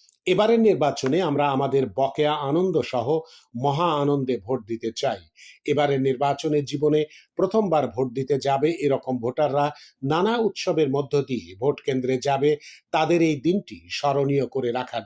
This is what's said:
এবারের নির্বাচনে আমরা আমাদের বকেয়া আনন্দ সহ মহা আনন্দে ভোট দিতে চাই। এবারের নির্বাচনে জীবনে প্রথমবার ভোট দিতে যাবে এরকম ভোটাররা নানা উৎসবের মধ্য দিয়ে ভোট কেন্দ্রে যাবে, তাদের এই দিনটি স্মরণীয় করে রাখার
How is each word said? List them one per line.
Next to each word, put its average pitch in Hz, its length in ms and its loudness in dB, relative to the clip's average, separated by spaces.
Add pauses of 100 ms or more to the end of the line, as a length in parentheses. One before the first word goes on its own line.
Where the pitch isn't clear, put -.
(260)
এবারের 214 340 4
নির্বাচনে 151 640 2
আমরা 143 280 0
আমাদের 135 360 2
বকেয়া 139 480 0
আনন্দ 151 480 0
সহ 131 380 -2 (440)
মহা 151 300 2
আনন্দে 143 440 0
ভোট 107 300 -6
দিতে 113 280 -6
চাই। 120 220 -2 (480)
এবারের 143 360 2
নির্বাচনে 143 600 0
জীবনে 151 440 0 (300)
প্রথমবার 180 520 2
ভোট 127 260 -4
দিতে 135 240 -2
যাবে 139 340 0
এরকম 135 460 -2
ভোটাররা 139 540 0 (320)
নানা 180 340 0
উৎসবের 180 520 0
মধ্য 139 320 0
দিয়ে 95 340 -8
ভোট 143 260 -2
কেন্দ্রে 131 360 -2
যাবে, 139 400 0 (340)
তাদের 160 300 2
এই 156 200 2
দিনটি 110 500 -4
স্মরণীয় 139 560 0
করে 123 240 -2
রাখার 120 340 -6